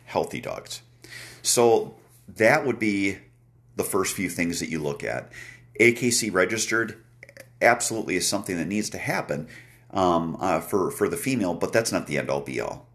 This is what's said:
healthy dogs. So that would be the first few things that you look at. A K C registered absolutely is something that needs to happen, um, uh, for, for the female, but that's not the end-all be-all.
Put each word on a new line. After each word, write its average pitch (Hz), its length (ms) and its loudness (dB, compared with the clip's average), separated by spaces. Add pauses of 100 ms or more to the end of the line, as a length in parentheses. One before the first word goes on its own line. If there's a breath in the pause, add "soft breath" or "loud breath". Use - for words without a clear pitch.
healthy 73 360 -4
dogs. - 420 -10 (600 loud breath)
So 117 520 4 (320)
that 127 400 4
would 110 140 -2
be 98 380 0 (580)
the 95 80 0
first 95 320 0
few 90 120 -2
things 85 300 -4
that 82 100 -6
you 80 120 -4
look 73 240 -6
at. 58 260 -6 (480 loud breath)
A 117 140 8
K 120 180 0
C 117 180 0
registered 107 680 0 (680)
absolutely 113 540 2
is 87 100 0
something 95 300 -2
that 82 100 -2
needs 104 240 -2
to 92 80 -10
happen, - 480 -4 (460 loud breath)
um, 85 480 2
uh, 85 200 0
for, 90 300 0
for 98 180 0
the 85 80 -2
female, 107 380 0
but 95 180 -4
that's 113 200 2
not 85 140 -2
the 73 100 -4
end-all 69 240 -2
be-all. 65 540 -8